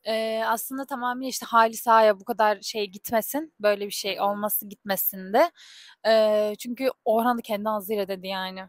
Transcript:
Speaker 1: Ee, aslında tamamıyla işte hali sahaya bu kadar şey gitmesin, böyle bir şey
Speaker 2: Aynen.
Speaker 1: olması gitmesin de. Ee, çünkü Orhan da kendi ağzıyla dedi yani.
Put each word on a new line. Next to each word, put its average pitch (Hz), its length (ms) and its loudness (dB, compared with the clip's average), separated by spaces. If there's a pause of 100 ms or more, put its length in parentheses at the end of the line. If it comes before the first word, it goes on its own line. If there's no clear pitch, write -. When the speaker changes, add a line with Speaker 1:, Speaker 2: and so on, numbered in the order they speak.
Speaker 1:
Ee, 220 420 -2
aslında 247 400 -4
tamamıyla 247 420 -6
işte 233 180 -8
hali 226 300 4
sahaya 220 440 6
bu 202 40 -20
kadar 214 360 2
şey 208 260 -6
gitmesin, 226 720 -4
böyle 208 260 0
bir 202 40 -8
şey 196 200 -6
Speaker 2:
Aynen. 190 120 -4
Speaker 1:
olması 208 440 -2
gitmesin 196 640 -6
de. 320 180 4 (560)
Ee, 214 520 4
çünkü 247 320 -4 (140)
Orhan 233 340 2
da 226 40 -10
kendi 208 260 -4
ağzıyla 208 400 -4
dedi 190 180 -8
yani. 190 420 -8